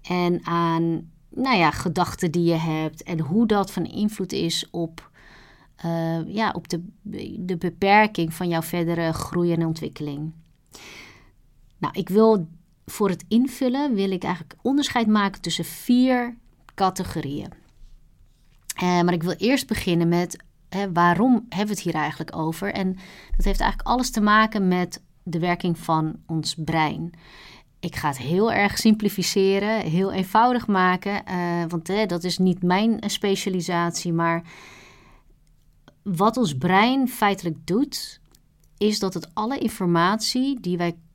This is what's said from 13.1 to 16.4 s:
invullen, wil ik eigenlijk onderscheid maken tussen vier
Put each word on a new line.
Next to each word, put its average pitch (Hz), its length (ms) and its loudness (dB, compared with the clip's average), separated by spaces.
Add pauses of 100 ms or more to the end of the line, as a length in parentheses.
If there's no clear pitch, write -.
invullen, 262 680 0
wil 196 160 0
ik 185 120 -4
eigenlijk - 400 -6
onderscheid 262 440 2
maken 202 340 2
tussen 165 240 -4
vier 247 720 2 (380)